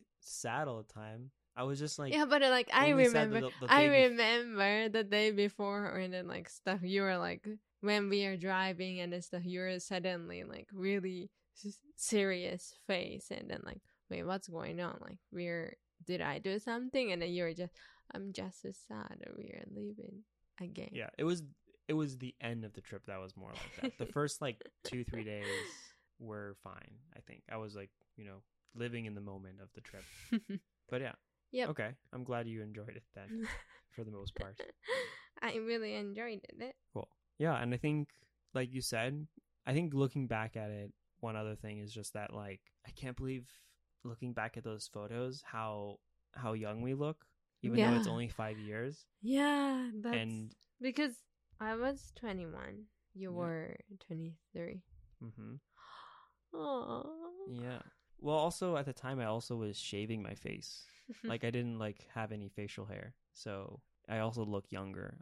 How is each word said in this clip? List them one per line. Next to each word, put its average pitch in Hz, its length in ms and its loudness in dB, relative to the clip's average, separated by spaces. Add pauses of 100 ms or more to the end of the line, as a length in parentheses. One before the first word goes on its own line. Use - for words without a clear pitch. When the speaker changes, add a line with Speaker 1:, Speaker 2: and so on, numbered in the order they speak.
(200)
Speaker 1:
sad 131 480 -2
all 113 160 -4
the - 100 -18
time. 110 380 -10 (240)
I 123 80 0
was 139 160 0
just, 151 200 -2
like, 143 140 0
Speaker 2:
Yeah, 302 120 6
but, 285 180 6
like, 247 300 6
I 294 180 10
Speaker 1:
only 262 140 12
sad 226 260 8
Speaker 2:
remember, 226 160 2 (120)
Speaker 1:
the, 254 80 -4
the 262 60 12
Speaker 2:
I 294 140 12
Speaker 1:
day - 20 10
bef- 262 220 12
Speaker 2:
remember 226 760 4
the 220 140 4
day 208 280 6
before 202 560 2 (100)
and 185 160 0
then, 180 140 -4
like, 175 220 -6
stuff, 190 340 -2
you 196 180 4
were, 190 160 4
like, 175 280 0 (360)
when 202 280 4
we 202 160 6
are 190 120 0
driving 185 640 0
and 175 120 -2
then 175 100 -2
stuff, 175 240 -4
you 180 160 -2
were 185 180 0
suddenly, 175 640 -2
like, - 280 -10
really 190 600 0 (340)
s-, 202 140 -8 (160)
serious 185 800 2 (120)
face 196 440 -2
and - 180 -8
then, - 160 -4
like, - 160 -10 (280)
"Wait, 175 140 -4
what's 190 240 -4
going 165 320 -4
on? 175 220 -4
Like, - 160 -12 (140)
we're, 170 440 -4 (300)
did 180 160 -2
I 147 180 0
do 190 200 0
something?" 240 520 0
And 175 100 0
then 175 80 0
you 175 140 0
were 165 100 0
just, 175 200 -6 (400)
"I'm 196 200 -6
just 190 280 -8
so 196 80 -8 (180)
sad 214 320 -10
that - 180 -10
we - 80 -10
are - 180 -12 (100)
leaving 208 500 -10 (380)
again." - 320 -8
Speaker 1:
Yeah, - 240 -6
it 143 60 0
was, 170 200 2 (440)
it 156 60 2
was 143 240 2
the 127 240 -8
end 117 240 -2
of 104 80 -12
the 92 80 -12
trip - 260 -10
that 98 120 -6
was 95 160 -10
more 107 160 -12
like - 300 -10
that. 254 160 -4
The 120 80 -2
Speaker 2:
<laughs> - 80 -12
Speaker 1:
first, 147 280 0
like, 131 200 -4 (220)
two, 123 200 -4
three 113 200 -4
days 104 240 -4 (720)
were 104 440 -8
fine, 98 360 -16 (160)
I - 60 -14
think. - 300 -20
I 113 60 -6
was, 107 180 -8
like, 98 160 -12 (260)
you 107 80 -14
know, 98 180 -14 (320)
living 117 300 -4
in 107 100 -6
the 101 60 -8
moment 95 400 -10
of 95 120 -18
the 110 80 -16
trip. 95 220 -16 (280)
Speaker 2:
<laughs> 214 300 -2 (280)
Speaker 1:
But 127 120 -2
yeah. 123 120 -6 (380)
Speaker 2:
Yep. 247 180 0
Speaker 1:
Okay, 117 200 -2 (240)
I'm 127 100 -6
glad 117 240 -2
you 113 140 -6
enjoyed 107 340 -10
it 117 80 -14 (120)
then, 220 320 -6 (220)
Speaker 2:
<laughs> - 260 -20
Speaker 1:
for 113 80 -8
the 107 80 -8
most 98 240 -10
part. 101 240 -8 (800)
Speaker 2:
I 233 140 -2
really 220 400 -2
enjoyed 208 460 -6 (180)
it. - 160 -10 (180)
Speaker 1:
Cool. - 140 -6 (320)
Yeah, 151 200 4
and 120 140 2
I 120 40 0
think, 151 320 2 (440)
like 127 180 0
you 131 100 -2
said, 135 440 0 (400)
I 131 80 2
think 156 220 4
looking 135 320 4
back 110 300 -2
at 107 120 -4
it, 104 220 -6 (300)
one 110 140 -4
other 107 200 -2
thing 104 240 -8
is 104 120 -8
just 107 220 -8
that, 104 200 -6
like, 101 260 -8 (260)
I - 60 -14
can't 127 260 -8
believe 131 300 -4 (560)
looking 123 300 -6
back 113 240 -2
at 113 60 -8
those 107 300 -6
photos, 117 500 -4
how, 104 540 -6 (380)
how 120 180 -2
young 110 300 -2
we 131 100 0
look, 147 320 -2 (380)
even 233 160 4
though 233 180 8
it's 220 80 4
Speaker 2:
Yeah. - 80 0
Speaker 1:
only 120 140 0
five 107 320 -4
years. 110 480 -6 (160)
Speaker 2:
Yeah, 269 640 4 (140)
that's 233 140 0
Speaker 1:
And 110 360 -4 (280)
Speaker 2:
because 262 340 0 (440)
I 220 160 -2
was 269 400 -2
twenty-one. 190 680 -8 (300)
You 190 160 -6
Speaker 1:
Yeah. 175 60 -4
Speaker 2:
were 165 380 -2 (320)
twenty-three. 165 760 -8 (400)
Speaker 1:
Mm-hmm. 110 320 -12 (960)
Speaker 2:
<gasps> - 0 -
Aw. 285 500 -2 (440)
Speaker 1:
Yeah. 123 320 -6 (420)
Well, 147 140 2
also 170 400 2
at 143 100 0
the 147 80 -4
time, 131 260 -4
I 117 60 0
also 117 300 0
was 107 240 -2
shaving 107 420 -2
my 98 140 -6
face. - 540 -10
Speaker 2:
<laughs> - 40 -20 (300)
Speaker 1:
Like, 117 200 -2
I 117 60 2
didn't, 120 300 0
like, 107 340 -4
have 110 180 -2
any 104 180 -6
facial 104 360 -8
hair. 98 300 -10 (180)
So 98 480 -8 (260)
I 110 120 -2
also 113 260 0
look 101 260 -4
younger. 95 500 -6